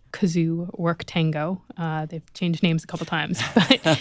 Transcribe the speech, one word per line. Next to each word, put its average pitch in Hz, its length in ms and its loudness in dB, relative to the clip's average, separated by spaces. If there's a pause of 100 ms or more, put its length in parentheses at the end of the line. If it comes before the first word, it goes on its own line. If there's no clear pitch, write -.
(140)
Kazoo, 170 640 0
Work 170 300 -2
Tango. 160 520 -2 (180)
Uh, 156 280 -4
they've 160 300 -12
changed 170 260 -2
names 165 220 2
a - 40 -20
couple - 200 -8
times. 147 400 -2
<laughs> - 80 0 (280)
But 156 180 4